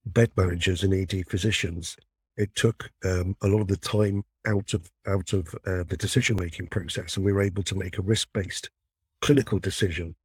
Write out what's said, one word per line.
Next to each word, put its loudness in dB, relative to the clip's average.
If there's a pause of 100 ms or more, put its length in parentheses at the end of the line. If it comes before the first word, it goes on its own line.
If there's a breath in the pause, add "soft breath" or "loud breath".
bed 4
managers 2
and 4
E 2
D -4
physicians, -2 (400)
it -2
took, 0 (120)
um, 0
a 4
lot 4
of 0
the 2
time 0 (220)
out 0
of, -4 (200)
out -2
of, -2 (140)
uh, -2
the -4
decision-making 0
process, -6
and 0
we 4
were 4
able 0
to -6
make -6
a -2
risk-based -2 (520)
clinical 4
decision -4 (100)